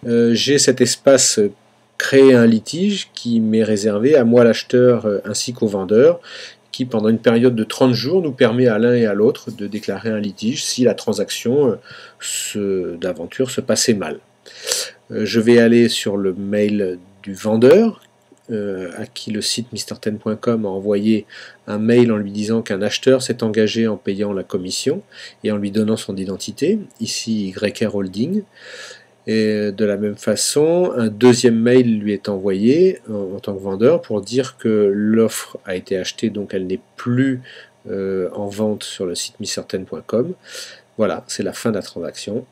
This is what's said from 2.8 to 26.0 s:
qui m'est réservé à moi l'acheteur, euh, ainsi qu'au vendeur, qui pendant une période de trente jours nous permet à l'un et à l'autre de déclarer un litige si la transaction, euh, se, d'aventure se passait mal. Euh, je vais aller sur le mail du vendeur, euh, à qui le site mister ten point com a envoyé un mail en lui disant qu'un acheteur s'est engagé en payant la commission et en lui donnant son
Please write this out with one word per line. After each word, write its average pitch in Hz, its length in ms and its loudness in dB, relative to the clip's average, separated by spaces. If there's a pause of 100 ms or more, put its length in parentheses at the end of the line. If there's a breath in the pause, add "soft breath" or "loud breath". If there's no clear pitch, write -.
qui 117 280 -2
m'est 110 220 2
réservé 107 540 2
à 127 80 6
moi 117 180 6
l'acheteur, 120 640 4
euh, 104 220 0
ainsi 120 260 -6
qu'au 120 140 -2
vendeur, 107 520 4 (540 loud breath)
qui 131 140 -6
pendant 110 240 0
une 113 80 2
période 120 380 4
de 110 80 -2
trente 131 280 0
jours 135 300 0
nous 151 100 -4
permet 123 360 2
à 107 100 0
l'un 120 160 2
et 120 100 2
à 104 80 0
l'autre 113 380 0
de 101 160 -10
déclarer 101 420 -8
un 107 120 -4
litige 107 440 -6
si - 200 -2
la 110 100 4
transaction, 117 800 -2
euh, 92 40 -4 (440 loud breath)
se, 95 760 -6
d'aventure 90 540 -6
se - 100 -6
passait - 320 0
mal. 82 260 -4 (920 loud breath)
Euh, 110 140 -4
je 107 160 0
vais 117 180 6
aller 117 300 6
sur 101 300 -4
le 95 160 -2
mail 101 640 -2 (240)
du 101 100 -12
vendeur, 127 720 4 (480)
euh, 98 480 -6
à 107 80 -10
qui - 240 -12
le 104 100 -4
site - 320 -6
mister 104 260 -10
ten 107 200 -6
point 107 180 -4
com 113 300 -2
a - 20 -4
envoyé 101 560 0 (420 loud breath)
un 104 120 -6
mail 117 340 4
en 107 60 0
lui 101 120 -6
disant 107 300 -2
qu'un 101 220 -6
acheteur 127 400 2
s'est 117 200 -4
engagé 110 460 0
en 104 80 -4
payant 101 380 -6
la 95 80 -6
commission 98 600 -4 (420 loud breath)
et 107 60 0
en 107 60 -2
lui 101 140 -4
donnant 107 260 0
son 101 200 -8